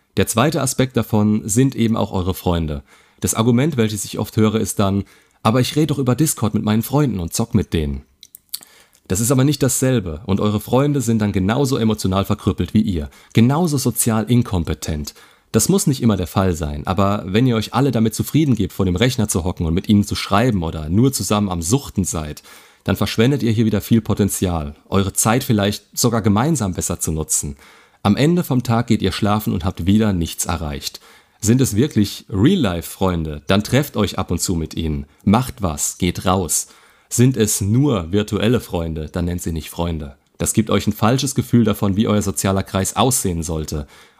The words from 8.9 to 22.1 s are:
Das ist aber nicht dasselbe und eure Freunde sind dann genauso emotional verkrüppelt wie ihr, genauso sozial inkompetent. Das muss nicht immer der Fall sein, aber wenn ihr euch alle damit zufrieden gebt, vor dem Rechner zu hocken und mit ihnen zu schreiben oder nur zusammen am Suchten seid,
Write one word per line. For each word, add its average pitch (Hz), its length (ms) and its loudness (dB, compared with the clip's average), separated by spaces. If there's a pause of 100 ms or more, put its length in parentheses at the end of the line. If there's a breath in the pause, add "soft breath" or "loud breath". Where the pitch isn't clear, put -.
Das 92 120 -2
ist 117 120 0
aber 131 120 4
nicht 143 180 0
dasselbe 120 640 0
und 95 140 0
eure 107 220 0
Freunde 135 400 2
sind 113 180 0
dann 104 140 0
genauso 120 420 0
emotional 104 480 0
verkrüppelt - 500 -2
wie 107 80 4
ihr, 80 280 -2 (240 loud breath)
genauso 143 440 4
sozial 113 520 0
inkompetent. 82 840 -2 (380 soft breath)
Das - 160 2
muss 196 180 2
nicht 135 160 0
immer 113 140 4
der 90 120 -2
Fall 95 280 0
sein, 73 320 -6
aber 98 400 0
wenn 107 180 2
ihr 117 120 2
euch - 160 -4
alle 135 180 2
damit 113 240 0
zufrieden 139 400 0
gebt, 92 160 -2
vor - 140 -2
dem 90 100 2
Rechner 110 320 0
zu 90 160 -2
hocken 87 220 -4
und 80 80 0
mit 90 160 0
ihnen 104 160 6
zu - 100 -4
schreiben 104 480 0
oder 80 240 -6
nur 113 240 4
zusammen 104 380 0
am 90 120 -4
Suchten 98 440 -2
seid, 76 360 -6 (440 loud breath)